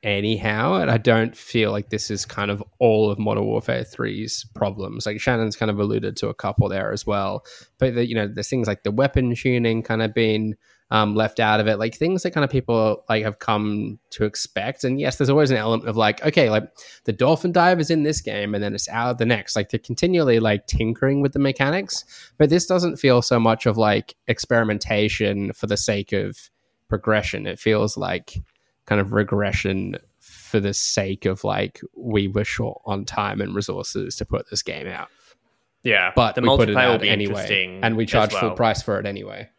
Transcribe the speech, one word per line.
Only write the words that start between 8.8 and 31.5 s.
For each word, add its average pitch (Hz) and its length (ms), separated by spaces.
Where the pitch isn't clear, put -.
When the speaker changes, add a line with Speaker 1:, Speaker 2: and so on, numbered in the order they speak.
Speaker 1:
the 104 80
weapon 127 420
tuning 117 480
kind 113 220
of 107 100
been, 110 420
um, 107 240
left 107 240
out 107 200
of 107 80
it, 104 120
like, 113 160
things 175 260
that 180 140
kind 151 80
of 135 80
people, 113 580
like, 110 140
have 107 160
come 104 580
to - 140
expect. - 580
And 131 180
yes, 143 160
there's 135 140
always 143 180
an 127 80
element 113 320
of, 107 80
like, 107 260
okay, 147 280
like, 107 180
the 120 60
dolphin 151 400
dive 180 280
is 151 100
in 160 140
this 151 180
game 104 320
and 104 100
then 104 120
it's - 140
out 117 200
of 123 80
the 117 80
next. 113 300
Like, 104 140
they're 117 100
continually, 147 600
like, 107 280
tinkering 131 540
with 139 120
the 147 60
mechanics, 139 680
but 147 140
this 175 160
doesn't 175 300
feel 123 260
so 120 160
much 113 260
of, 107 120
like, 107 360
experimentation 107 1300
for - 120
the 104 120
sake 101 360
of 101 240
progression. 104 600
It 98 120
feels 107 380
like 92 400
kind 104 160
of 98 100
regression 98 840
for - 400
the 101 120
sake 98 540
of, 95 180
like, 101 380